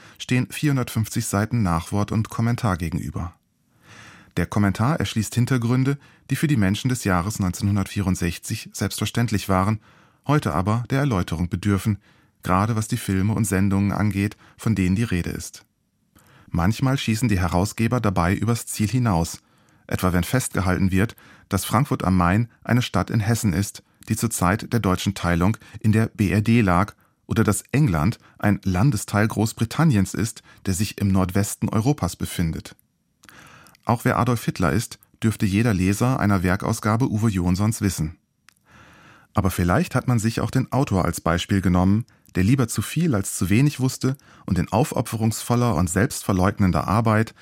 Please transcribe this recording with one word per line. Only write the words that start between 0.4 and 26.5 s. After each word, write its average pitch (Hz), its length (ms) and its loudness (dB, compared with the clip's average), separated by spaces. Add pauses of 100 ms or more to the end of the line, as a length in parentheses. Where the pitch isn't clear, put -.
vierhundertfünfzig 123 760 -2
Seiten 107 380 0
Nachwort 90 500 -2
und 107 160 -2
Kommentar 113 480 -2
gegenüber. 85 560 -6 (1040)
Der 87 80 2
Kommentar 113 560 2
erschließt - 340 -4
Hintergründe, 127 600 0 (320)
die 135 80 -2
für 147 100 0
die 147 80 2
Menschen 101 320 2
des 127 160 -2
Jahres 92 360 0
neunzehnhundertvierundsechzig 95 1300 -2
selbstverständlich 107 760 -4
waren, 98 320 0 (460)
heute 139 260 0
aber 104 360 -2
der 135 100 0
Erläuterung 90 500 -2
bedürfen, 98 480 0 (440)
gerade 104 360 0
was 107 100 -2
die 120 80 -4
Filme 101 380 0
und 113 100 0
Sendungen 98 480 2
angeht, 101 460 -2 (180)
von 113 200 -2
denen 95 200 2
die 117 80 0
Rede 90 280 -2
ist. - 340 -12 (840)
Manchmal 113 480 0
schießen 113 300 -2
die 95 120 2
Herausgeber 101 600 0
dabei 92 340 2
übers 113 320 -2
Ziel - 220 -2
hinaus, 98 540 0 (460)
etwa 92 260 0
wenn 87 100 2
festgehalten 92 640 0
wird, 95 260 0 (320)
dass - 160 -2
Frankfurt 131 400 0
am 92 140 2
Main 90 320 2 (140)
eine 120 180 2
Stadt - 300 -2
in 113 80 0
Hessen 110 340 0
ist, 98 300 -4 (260)
die 110 60 -2
zur 117 160 -2
Zeit - 420 -2
der 117 60 0
deutschen 95 340 0
Teilung 87 440 0 (220)
in 107 120 2
der 110 160 4
B 95 240 0
R 101 100 4
D 117 200 4